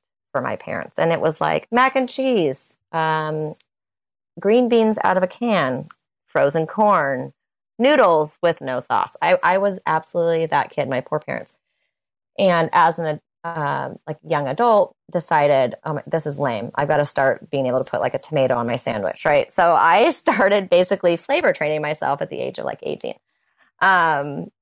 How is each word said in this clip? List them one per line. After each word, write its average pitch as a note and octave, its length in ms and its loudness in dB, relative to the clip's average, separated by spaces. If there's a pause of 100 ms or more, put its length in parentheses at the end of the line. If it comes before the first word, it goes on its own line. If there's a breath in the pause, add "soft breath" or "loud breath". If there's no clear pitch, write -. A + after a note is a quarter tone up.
(320)
for C3+ 100 -2
my A2+ 140 -6
parents. - 440 -8
And E3 120 2
it E3 80 -2
was D#3 220 -2
like D#3 300 0
mac B3+ 240 2
and C4 120 0
cheese, A3+ 680 -2 (160)
um, D#3 640 -4 (840)
green A3+ 300 2
beans A3 340 2
out F#3 140 2
of F3+ 60 2
a F#3 40 0
can, E3+ 560 -2 (440)
frozen D3+ 400 0
corn, C#3+ 640 0 (480)
noodles G#3 640 4
with E3+ 200 0
no B2+ 180 -4
sauce. G#2+ 420 -2
I, F3 220 4
I F3+ 140 2
was F#3+ 280 -2
absolutely E3 640 -2
that D3 240 -2
kid, C3+ 180 -4
my C3 120 -2
poor D3+ 180 -6
parents. - 380 -10 (800)
And E3+ 340 2
as E3 280 2
an, D#3 200 -4 (240)
um, C#3+ 640 -6
like, D3+ 180 -10
young D3+ 240 -2
adult, G#3 480 2 (160)
decided, D3 640 2 (100)
"Oh D#3 80 -4
my, D3 120 -8
this D#3+ 200 -4
is C#3+ 120 -6
lame. A#2+ 380 -4
I've D3 120 -2
gotta D3+ 180 2
start C3+ 440 -2
being C3+ 180 -2
able B2+ 160 0
to - 60 -10
put, - 120 -4
like, B2+ 120 -2
a C3+ 60 -4
tomato C3 360 0
on A#2+ 120 -2
my A#2+ 80 -4
sandwich," A2 500 -6
right? D3 260 2
So E3+ 220 2
I F3+ 380 6
<laughs> - 0 -
started G3+ 580 0
basically F3+ 460 2
flavor C#4 380 0
training D3+ 280 -4
myself D3 400 -4
at D#3 80 -6
the - 100 -10
age C3+ 200 -8
of, - 60 -10
like, - 180 -8
eighteen. - 320 -8 (640)
Um, E3 720 0 (100)